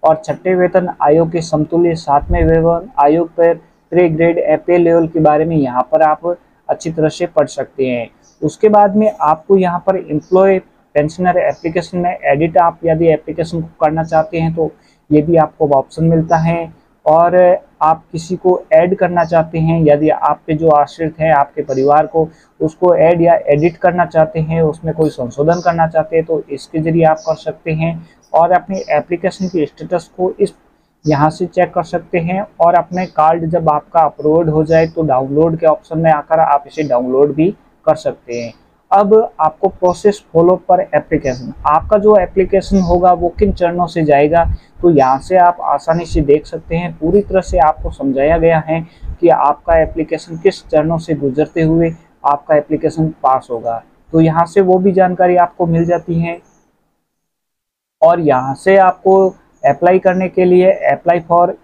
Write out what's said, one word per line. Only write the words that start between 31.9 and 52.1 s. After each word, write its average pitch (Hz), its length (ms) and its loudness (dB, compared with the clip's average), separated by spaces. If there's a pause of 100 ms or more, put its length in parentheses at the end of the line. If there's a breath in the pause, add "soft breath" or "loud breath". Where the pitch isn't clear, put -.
हैं 185 260 -6 (140)
और 170 160 4
अपने 180 300 -2
card 165 400 0
जब 160 240 -2
आपका 151 320 -2
upload 156 480 0
हो 156 140 0
जाए 160 240 2
तो 165 160 -6
download 143 540 0
के 165 80 -4
option 156 340 -2
में 160 120 2
आकर 156 280 0
आप 143 280 0
इसे 156 160 -6
download 131 520 0
भी 170 200 0 (300)
कर 156 100 2
सकते 120 460 -10
हैं। 117 120 -12 (380)
अब 202 220 2 (260)
आपको 160 280 -2
process 185 500 -2 (180)
follow 170 260 4
per 180 160 2 (180)
application, 135 560 -4 (160)
आपका 156 300 0
जो 214 200 4
application 190 640 0
होगा 180 320 2
वो 170 160 -2 (100)
किन 202 120 2
चरणों 175 360 -2
से 165 180 -4
जाएगा, 151 380 2 (380 loud breath)
तो 175 80 4
यहाँ 135 300 2
से 185 180 -2
आप 175 240 4
आसानी 165 440 -2
से 165 160 -4
देख 147 240 2
सकते - 300 -10
हैं। 170 220 -4
पूरी 175 240 0
तरह 190 200 -2
से 180 160 -4
आपको 156 340 0
समझाया 139 460 -2
गया 165 220 2
है 160 200 -4 (420 loud breath)
कि 170 80 4
आपका 147 480 0
application 160 600 -4
किस 180 300 -2
चरणों 160 300 0
से 165 160 -6
गुजरते 143 480 -4
हुए 165 300 0 (340 soft breath)